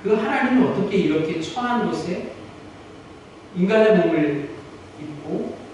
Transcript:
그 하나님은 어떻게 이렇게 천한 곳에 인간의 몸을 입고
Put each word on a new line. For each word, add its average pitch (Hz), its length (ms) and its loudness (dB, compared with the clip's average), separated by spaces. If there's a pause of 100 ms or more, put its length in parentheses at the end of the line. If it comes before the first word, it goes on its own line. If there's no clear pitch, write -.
그 208 120 4
하나님은 247 560 2
어떻게 190 260 0
이렇게 160 440 0
천한 240 480 -2
곳에 - 420 -6 (1200)
인간의 214 420 4
몸을 147 520 2 (500)
입고 151 580 -8 (160)